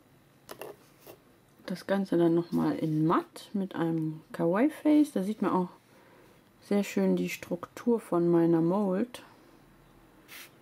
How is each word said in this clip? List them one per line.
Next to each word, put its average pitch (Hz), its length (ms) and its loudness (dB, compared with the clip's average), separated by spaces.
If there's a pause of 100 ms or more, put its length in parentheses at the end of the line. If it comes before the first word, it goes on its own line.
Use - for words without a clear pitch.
(1700)
Das - 200 -8
Ganze 196 300 0
dann 170 180 4
nochmal 165 420 0
in 156 300 0
matt - 460 -2
mit 190 220 -4
einem 156 480 -4 (100)
Kawaii 190 380 0
Face. 302 420 2
Da 196 100 -2
sieht 208 200 -6
man 190 100 0
auch 180 160 0 (920)
sehr 202 220 -2
schön 190 320 0
die 180 120 -2
Struktur - 720 -4
von 170 300 0
meiner 165 320 4
Mold. 190 600 -2 (1400)